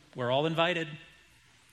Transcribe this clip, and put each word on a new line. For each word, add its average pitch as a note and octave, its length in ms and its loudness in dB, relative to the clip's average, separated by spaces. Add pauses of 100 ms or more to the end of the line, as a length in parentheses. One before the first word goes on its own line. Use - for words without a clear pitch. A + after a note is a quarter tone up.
(160)
We're B2 160 -2
all C#3+ 160 2
invited. E3 400 0 (840)